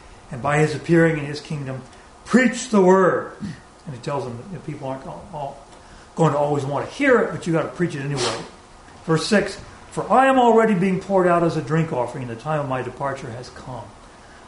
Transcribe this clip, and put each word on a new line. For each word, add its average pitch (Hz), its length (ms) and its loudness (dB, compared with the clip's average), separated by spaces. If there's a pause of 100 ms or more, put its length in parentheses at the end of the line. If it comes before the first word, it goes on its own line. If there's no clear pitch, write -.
(320)
and 123 100 -10
by 147 180 0
his 151 140 2
appearing 165 440 2
in 139 80 -6
his 147 160 -8
kingdom, 135 400 -10 (420)
preach - 460 2
the 208 120 4
word." 185 520 4 (520)
And 147 80 -10
he 120 80 -14
tells 139 220 -6
them 120 140 -10
that, 123 100 -14
you 190 60 -14
know, 135 120 -12
people 139 220 -10
aren't 131 180 -10
all, 151 280 -16
all 143 240 -10 (580)
going 160 160 2
to 139 60 0
always 147 260 0
want 131 240 -4
to - 80 -16
hear 269 240 4
it, - 120 -2
but 156 140 -10
you 170 60 -2
gotta 151 160 0
preach 170 280 -4
it 135 60 -8
anyway. 131 360 -4 (680)
Verse 160 200 2
six, - 320 0 (340)
"For 139 180 -6
I 254 180 6
am 262 120 4
already 226 340 6
being 185 280 2
poured 185 260 2
out 170 160 4
as 160 140 0
a 156 40 -2
drink 156 300 0
offering, 123 380 -4
and - 20 -8
the 113 100 -10
time 151 200 -4
of 131 80 -6
my 127 120 -4
departure 135 500 -8
has 123 180 -12
come. 123 340 -14 (640)